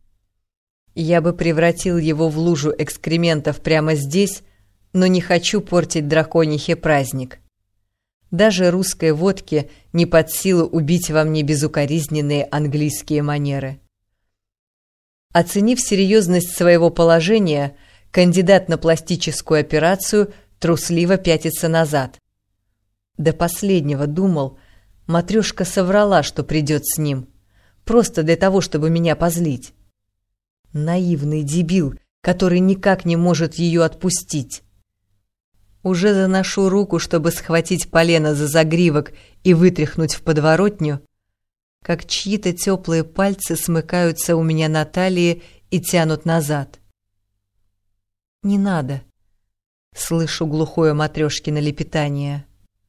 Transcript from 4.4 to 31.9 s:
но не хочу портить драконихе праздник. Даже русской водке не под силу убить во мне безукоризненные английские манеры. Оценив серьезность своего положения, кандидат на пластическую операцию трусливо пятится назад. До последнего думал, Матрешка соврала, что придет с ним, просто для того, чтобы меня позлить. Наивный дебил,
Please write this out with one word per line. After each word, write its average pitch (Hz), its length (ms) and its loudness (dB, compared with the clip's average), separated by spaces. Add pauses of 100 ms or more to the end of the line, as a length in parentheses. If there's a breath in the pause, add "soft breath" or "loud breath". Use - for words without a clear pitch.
но 185 140 4
не 185 140 2
хочу 175 400 0
портить 156 460 -2
драконихе 156 680 0
праздник. 139 640 -2 (920)
Даже 185 420 2
русской 175 420 0
водке 156 560 -2 (240 loud breath)
не 170 120 2
под 160 260 2
силу 180 340 0
убить 165 440 0
во 156 140 2
мне 156 200 0
безукоризненные 147 1080 -2
английские 147 720 -2
манеры. 139 580 -4 (1500)
Оценив 202 460 0
серьезность 190 760 0
своего 170 340 6
положения, 165 880 2 (340 soft breath)
кандидат 180 560 4
на 165 100 0
пластическую 160 840 0
операцию 190 720 0 (260 loud breath)
трусливо 170 580 0
пятится 165 520 -2
назад. 151 500 -2 (1000)
До 160 160 0
последнего 160 760 -2
думал, 151 520 -2 (480 soft breath)
Матрешка 175 560 -2
соврала, 190 580 2
что 147 220 -4
придет 147 420 -2
с - 120 -6
ним, 143 300 -4 (580)
просто 220 380 2
для 160 120 2
того, 190 260 2
чтобы 156 280 -2
меня 165 260 0
позлить. 165 580 -2 (1000)
Наивный 156 720 -2
дебил, 160 520 0 (260)